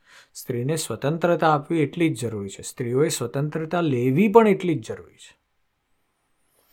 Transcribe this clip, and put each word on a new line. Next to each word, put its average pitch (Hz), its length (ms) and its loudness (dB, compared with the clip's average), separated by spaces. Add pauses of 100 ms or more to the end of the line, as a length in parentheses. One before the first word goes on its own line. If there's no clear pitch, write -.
(340)
સ્ત્રીને 127 420 -4
સ્વતંત્રતા 160 800 0
આપવી 147 260 -2
એટલી 151 340 0
જ 120 80 -8
જરૂરી 104 280 -6
છે. - 120 -16
સ્ત્રીઓએ 131 480 -2
સ્વતંત્રતા 151 720 -4
લેવી 135 460 2
પણ 220 200 8
એટલી 185 280 2
જ 117 120 -8
જરૂરી - 300 -14
છે. - 220 -20 (1300)